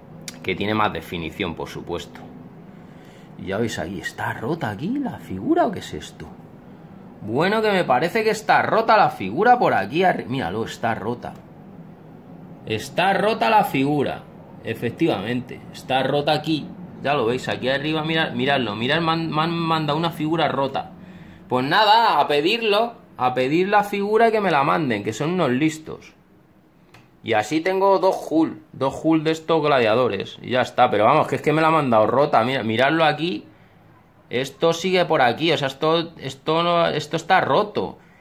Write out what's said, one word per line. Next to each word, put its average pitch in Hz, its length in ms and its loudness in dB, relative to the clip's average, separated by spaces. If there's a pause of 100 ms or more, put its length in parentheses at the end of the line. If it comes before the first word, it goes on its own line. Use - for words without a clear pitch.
(420)
Que 95 120 -4
tiene 101 180 -2
más 107 200 0
definición, 85 640 -6
por 71 140 -8
supuesto. - 520 -10 (1160)
Y 98 80 -14
ya 95 120 -4
veis 117 200 -4
ahí, 90 220 -8
¿está 110 320 -8
rota 139 380 -6
aquí 151 280 -6
la 240 200 -8
figura 277 480 0
o 220 60 -4
qué - 80 -8
es - 120 -12
esto? - 340 -12 (960)
Bueno, 165 400 0
que 214 100 0
me 185 140 2
parece 170 400 0
que 220 60 2
está 151 320 2
rota 220 340 4
la 180 140 6
figura 170 480 2
por 160 160 2
aquí 110 300 0
arri-, - 220 0
míralo, 110 380 -4
está 110 300 -4
rota. 104 400 -6 (1300)
Está 165 480 -2
rota 208 380 0
la 214 140 4
figura. 135 580 -2 (420)
Efectivamente, 120 960 -4 (120)
está 131 300 -2
rota 143 300 0
aquí. 151 340 -2 (360)
Ya 135 120 -2
lo 131 120 0
veis, 120 220 -2
aquí 104 200 -4
arriba, 147 340 -2
mirad, 160 300 -2
miradlo. 123 420 0
Mirad, 127 260 0
me 165 120 0
han, 165 180 -2
me 151 120 0
han 170 100 -2
mandado 160 460 0
una 165 120 -2
figura 156 380 -2
rota. 131 440 -4 (560)
Pues 127 180 0
nada, 202 540 4
a 143 80 2
pedirlo, 208 640 2 (220)
a 127 180 0
pedir 147 340 2
la 202 160 4
figura 208 440 2
y 220 40 2
que 214 80 0
me 196 100 0
la 143 140 2
manden, 143 400 0
que 110 80 -2
son 147 200 -4
unos 175 180 0
listos. 156 640 -4 (1040)
Y 110 120 -4
así 107 280 0
tengo 190 380 2
dos 180 180 2 (140)
Hulk, 156 280 0 (140)
dos 135 300 -4
Hulk 160 220 2
de 160 80 2
estos 160 300 0
gladiadores. 120 800 2
Y 104 100 -10
ya 123 120 2
está, 123 280 4
pero 104 140 4
vamos, 135 220 4
que 139 100 -2
es - 60 -10
que 156 100 2
me 156 80 2
la 160 80 4
han 160 60 4
mandado 120 320 4
rota. 131 380 4
Mira, 127 180 -2
miradlo 131 420 2
aquí. 156 400 -2 (840)
Esto 135 420 0
sigue 180 320 0
por 156 180 2
aquí, 127 300 2
o 135 60 2
sea, 139 100 -2
esto, 165 500 0
esto 156 440 -2
no, 170 240 2
esto 151 300 -4
está 180 240 2
roto. 139 580 0 (220)